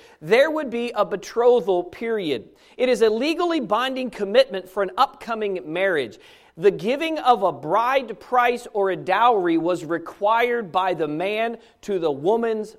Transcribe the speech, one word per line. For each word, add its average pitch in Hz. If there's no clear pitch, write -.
there 240
would 302
be 233
a 208
betrothal 202
period. 180
It 254
is 226
a 220
legally 320
binding 254
commitment 202
for -
an 185
upcoming 214
marriage. 160
The 185
giving 277
of 247
a 175
bride 220
price 247
or 196
a 175
dowry 180
was 160
required 214
by 185
the 156
man 214
to 196
the 165
woman's 214